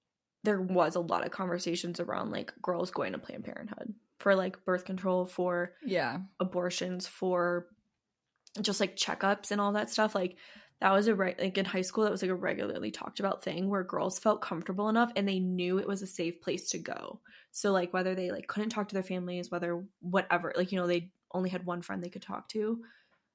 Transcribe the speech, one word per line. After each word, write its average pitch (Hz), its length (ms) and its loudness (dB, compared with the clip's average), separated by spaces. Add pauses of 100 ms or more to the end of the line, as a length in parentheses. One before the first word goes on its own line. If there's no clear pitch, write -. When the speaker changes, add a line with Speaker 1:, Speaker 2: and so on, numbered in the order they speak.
(440)
Speaker 1:
there 208 180 4
was 180 320 4
a 180 60 2
lot - 260 0
of - 60 -6
conversations 175 680 -2
around, - 320 -4
like, - 220 -6 (100)
girls 175 300 -2
going 123 200 -2
to - 60 -4
Planned - 260 -12
Parenthood - 480 -10 (280)
for, 196 160 6
like, 185 280 0
birth 180 200 2
control, 185 420 0
for 180 480 0 (100)
Speaker 2:
Yeah. 165 360 0 (180)
Speaker 1:
abortions, 180 680 -2
for 175 580 0 (920)
just, 196 180 2
like, 190 180 0
checkups - 540 0
and 208 100 2
all 202 120 2
that 208 180 0
stuff. 214 240 2
Like, 180 220 0 (440)
that 196 120 6
was 208 160 6
a 220 80 6
re-, 185 220 2
like, 190 200 0
in 196 60 4
high 190 180 0
school, 214 220 2
that 208 80 4
was, 190 100 -4
like, 185 80 2
a 185 60 2
regularly - 560 -2
talked - 260 -8
about 196 240 -2
thing 175 260 -2
where 196 140 0
girls 185 380 -2
felt 208 220 4
comfortable 185 460 -2
enough 233 280 4
and 202 120 2
they 190 120 2
knew 185 380 2
it 208 100 -2
was 196 140 -2
a 190 40 -6
safe 175 340 -2
place - 300 -2
to - 80 -2
go. - 420 -10 (300)
So, - 220 2
like, 180 200 2
whether 185 220 0
they, 180 160 -2
like, - 160 -6
couldn't 214 240 -2
talk 208 200 -2
to 202 40 -4
their 190 80 0
families, 180 480 -4
whether 175 340 -2 (140)
whatever, 180 580 2
like, 185 140 2
you 190 80 0
know, 175 80 2
they 175 240 2 (220)
only 185 180 0
had 180 160 -6
one 175 160 -4
friend 190 200 -6
they 175 80 -8
could 190 120 -12
talk - 280 -8
to, 220 340 0 (500)